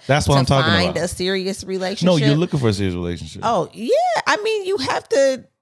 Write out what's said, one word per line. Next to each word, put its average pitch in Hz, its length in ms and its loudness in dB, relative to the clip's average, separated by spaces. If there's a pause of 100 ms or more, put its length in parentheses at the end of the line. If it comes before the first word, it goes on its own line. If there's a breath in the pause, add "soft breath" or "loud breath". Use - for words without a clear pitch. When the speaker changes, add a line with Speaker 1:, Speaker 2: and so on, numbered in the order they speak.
Speaker 1:
That's 143 220 2
what 147 60 4
Speaker 2:
to 139 60 4
Speaker 1:
I'm 131 60 2
talking 139 260 4
Speaker 2:
find 170 180 2
Speaker 1:
about. 156 140 -4
Speaker 2:
a 185 40 -4
serious 190 560 -4
Speaker 1:
No, 190 60 -10
you're 190 80 -4
Speaker 2:
relationship. 175 600 2
Speaker 1:
looking 165 220 -2
for 120 80 2
a 107 60 4
serious 95 200 -2
relationship. 85 500 -6
Speaker 2:
Oh, 202 280 0
yeah. 226 180 -6 (360)
I 285 160 2
mean, 427 240 -2
you 381 120 0
have - 320 -4
to 269 340 2 (180)